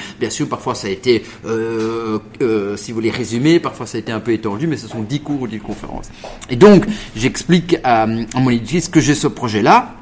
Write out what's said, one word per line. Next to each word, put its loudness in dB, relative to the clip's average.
bien -2
sûr, -4
parfois -4
ça -8
a -2
été, 2
euh, -2
euh, 0
si -10
vous -8
voulez, 0
résumé, 2
parfois -6
ça -6
a -2
été -8
un -4
peu -2
étendu, -2
mais -2
ce -12
sont -8
dix -4
cours -4
ou -4
dix -8
conférences. -10
Et -2
donc, 8
j'explique 0
à, 4
à 2
mon 4
éditrice 0
que 4
j'ai 4
ce 0
projet-là 2